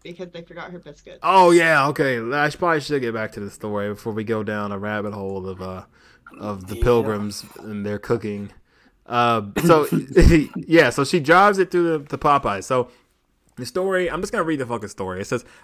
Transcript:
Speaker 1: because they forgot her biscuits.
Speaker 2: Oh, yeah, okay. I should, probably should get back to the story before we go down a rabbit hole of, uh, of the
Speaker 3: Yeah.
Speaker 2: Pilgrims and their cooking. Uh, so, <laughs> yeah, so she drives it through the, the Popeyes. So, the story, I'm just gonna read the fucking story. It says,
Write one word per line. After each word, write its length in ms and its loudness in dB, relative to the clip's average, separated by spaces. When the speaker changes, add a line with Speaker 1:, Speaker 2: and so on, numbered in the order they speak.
Speaker 1:
because 280 -16
they 120 -16
forgot 280 -16
her 80 -16
biscuits. 440 -20
Speaker 2:
Oh, 280 6
yeah, 380 6
okay. 300 0
I 300 -2
should, 100 -10
probably 220 0
should 200 -4
get 120 -4
back 200 -6
to 60 -12
the 100 -10
story 400 -6
before 240 -8
we 100 -4
go 200 -4
down 280 -6
a 60 -8
rabbit 360 -6
hole 360 -8
of, 120 -12
uh, 240 -12
of 280 -10
the 100 -10
Speaker 3:
Yeah. 60 -6
Speaker 2:
Pilgrims 600 0
and 260 -10
their 120 -6
cooking. 540 -6
Uh, 400 0
so, 220 6
<laughs> 300 4
yeah, 360 4
so 120 0
she 160 0
drives 380 4
it 140 0
through 260 0
the, 0 -
the 80 -6
Popeyes. 480 0
So, 240 -2
the 100 -12
story, 460 -2
I'm 100 -6
just 120 -8
gonna 100 -2
read 160 -2
the 60 -6
fucking 240 -6
story. 320 -8
It 60 -10
says, 180 -4